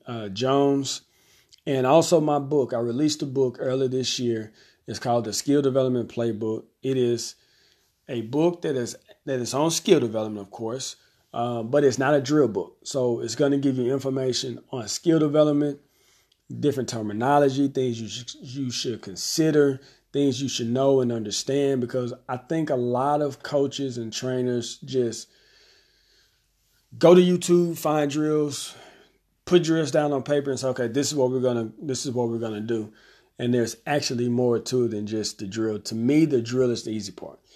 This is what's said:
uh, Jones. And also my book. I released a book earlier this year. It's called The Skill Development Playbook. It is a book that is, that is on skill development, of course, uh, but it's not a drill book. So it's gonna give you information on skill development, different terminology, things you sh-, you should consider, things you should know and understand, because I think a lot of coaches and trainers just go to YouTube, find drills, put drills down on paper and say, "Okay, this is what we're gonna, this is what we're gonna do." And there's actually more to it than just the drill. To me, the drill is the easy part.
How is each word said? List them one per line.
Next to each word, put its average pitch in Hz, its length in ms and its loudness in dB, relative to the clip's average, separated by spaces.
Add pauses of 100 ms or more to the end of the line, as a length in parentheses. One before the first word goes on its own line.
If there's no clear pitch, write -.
uh, 113 240 -8
Jones. 139 720 2 (640)
And 135 200 0
also 160 340 6
my 151 180 0
book. 139 340 0
I 120 60 0
released 131 440 -2
a 147 40 -6
book 131 340 0
earlier 135 280 0
this 127 300 -4
year. 113 340 -4 (340)
It's 107 120 -8
called 120 260 0
The 107 80 -6
Skill 143 300 0
Development 131 500 0
Playbook. 113 520 -4 (180)
It 135 160 -2
is 120 380 -2 (720)
a 123 140 -6
book 156 400 0
that 156 140 -2
is, 120 200 -6 (280)
that 135 160 -4
is 120 140 -6
on 151 160 2
skill 160 280 4
development, 110 480 -4
of - 40 -20
course, 113 460 -10 (360)
uh, 120 300 -4
but 143 220 2
it's 131 140 4
not 139 160 2
a 143 60 4
drill 135 280 4
book. 95 340 -6
So 123 380 -2
it's 113 140 -6
gonna 143 220 2
give 135 220 0
you 123 140 0
information 131 680 -4 (120)
on 120 160 -8
skill 165 300 2
development, 147 640 2 (800)
different 131 300 0
terminology, 131 800 2
things 127 300 -2
you 110 100 -8
sh-, 120 340 -14
you 135 280 -8
should 117 300 -6
consider, 143 800 2 (320)
things 139 300 2
you 127 80 -4
should 120 180 -4
know 135 320 4
and 120 100 2
understand, 131 720 -2
because 123 320 -4 (160)
I 127 80 -6
think 156 320 -4
a 143 80 0
lot 127 460 0
of 139 200 -6
coaches 139 540 -2
and 113 160 -8
trainers 123 720 -4
just 127 440 -2 (1700)
go 165 160 10
to 180 80 10
YouTube, 175 560 2
find 151 320 0
drills, 151 640 -2 (720)
put 175 160 6
drills 160 280 0
down 147 220 2
on 135 100 -2
paper 139 280 0
and 127 100 -2
say, 131 80 -2
"Okay, 123 200 -2
this 131 200 0
is 151 60 -4
what 127 160 2
we're 127 100 -2
gonna, 120 300 0 (100)
this 135 240 -6
is 135 80 -6
what 120 160 0
we're 117 100 -4
gonna 110 220 -6
do." 110 320 -4 (460)
And 123 140 0
there's 117 320 0
actually 131 440 -2
more 120 320 2
to 127 240 0
it 113 80 -2
than 107 160 -6
just 107 300 -6
the 107 80 -10
drill. 107 340 -4
To - 160 -10
me, 143 280 4
the 135 160 2
drill 123 300 0
is 110 140 -6
the - 80 -6
easy 101 180 -8
part. - 300 -18 (160)